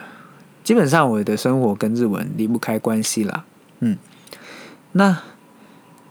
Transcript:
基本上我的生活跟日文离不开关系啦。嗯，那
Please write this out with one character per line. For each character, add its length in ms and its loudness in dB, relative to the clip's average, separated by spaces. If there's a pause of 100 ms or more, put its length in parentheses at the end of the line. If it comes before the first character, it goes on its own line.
(640)
基 100 2
本 140 4
上 200 4
我 140 0
的 140 -2
生 240 0
活 120 2
跟 220 -2
日 120 2
文 300 -2
离 120 -2
不 100 0
开 180 -4
关 240 -2
系 220 -2
啦。 220 -6 (340)
嗯， 180 0 (960)
那 240 4 (960)